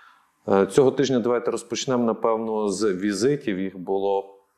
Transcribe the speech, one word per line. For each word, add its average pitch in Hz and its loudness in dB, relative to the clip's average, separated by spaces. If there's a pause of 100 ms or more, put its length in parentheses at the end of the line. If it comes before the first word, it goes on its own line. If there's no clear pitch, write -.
(480)
Е, 98 4
цього 131 4
тижня 131 0
давайте 120 0
розпочнемо, 120 -2
напевно, 110 0
з 98 0
візитів. 104 -2
Їх 95 -8
було 98 -2 (340)